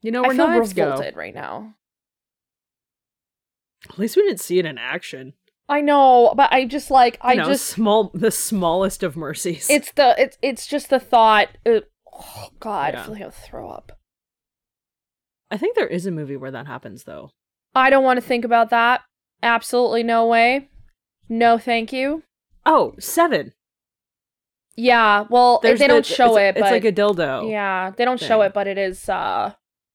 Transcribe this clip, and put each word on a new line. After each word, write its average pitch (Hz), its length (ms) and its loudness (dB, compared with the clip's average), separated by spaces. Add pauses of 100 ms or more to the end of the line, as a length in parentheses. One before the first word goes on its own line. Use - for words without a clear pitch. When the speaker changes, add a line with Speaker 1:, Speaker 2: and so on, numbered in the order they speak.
Speaker 1:
You 226 60 -6
know, 247 100 -2
Speaker 2:
I 254 40 2
Speaker 1:
where 262 100 0
Speaker 2:
feel 330 100 2
Speaker 1:
knives 233 240 0
go. 175 140 -2
Speaker 2:
revolted 139 320 -6
right 80 180 -14
now. 208 400 -14 (2250)
Speaker 1:
At - 100 -20
least 214 160 -4
we 381 60 4
didn't 370 180 0
see 175 180 -4
it 180 80 0
in 147 120 -10
action. 131 560 -12 (340)
Speaker 2:
I 294 140 -2
know, 269 520 6
but 269 200 2
I 262 100 2
just, 262 260 -8
like, 247 300 4
I 254 140 0
Speaker 1:
You 208 80 0
know, 156 80 -2
Speaker 2:
just 277 160 -2
Speaker 1:
small, 214 480 0
the 202 180 -2
smallest 185 720 -4
of 156 140 -6
mercies. 160 520 -8
Speaker 2:
It's 294 220 0
the, 254 260 4
it's, 269 240 -2
it's 240 240 -6
just - 240 -8
the 262 120 2
thought. 220 480 4 (160)
Uh, 226 160 2 (320)
oh, - 340 -20 (140)
God, 160 320 -6
Speaker 1:
Yeah. - 80 -12
Speaker 2:
I - 20 -14
feel 214 120 -14
like 208 60 -16
I'll - 100 -16
throw - 380 -18
up. - 220 -20 (1600)
Speaker 1:
I 214 60 -8
think 427 180 -4
there - 120 -2
is 175 180 -8
a 196 60 -6
movie 143 260 -10
where 135 140 -12
that 127 160 -14
happens, 120 360 -18
though. - 280 -18 (440)
Speaker 2:
I 262 140 4
don't 269 160 4
wanna 254 160 2
think 240 240 -4
about 233 240 2
that. 240 320 0 (420)
Absolutely 233 600 -2
no 226 220 0
way. 233 440 0 (580)
No, 233 300 2
thank 226 340 -4
you. 277 320 -4 (420)
Speaker 1:
Oh, 269 320 2
Seven. - 540 -2 (1300)
Speaker 2:
Yeah, 226 520 4
well, 247 320 4
Speaker 1:
There's 226 180 2
Speaker 2:
they 277 80 4
Speaker 1:
the, 294 80 6
Speaker 2:
don't 285 100 2
show 240 320 2
Speaker 1:
it's, 196 180 2
Speaker 2:
it, 190 60 -2
Speaker 1:
it's - 0 -
Speaker 2:
but 196 100 2
Speaker 1:
like 226 140 0
a 208 80 2
dildo 180 580 -2
Speaker 2:
yeah, 190 400 -4
they 240 140 -2
don't 254 160 -2
show 226 180 0
Speaker 1:
thing. 202 80 4
Speaker 2:
it, 190 60 -4
but 202 140 -4
it 196 100 -6
is, 190 320 -6
uh, 160 420 -4 (440)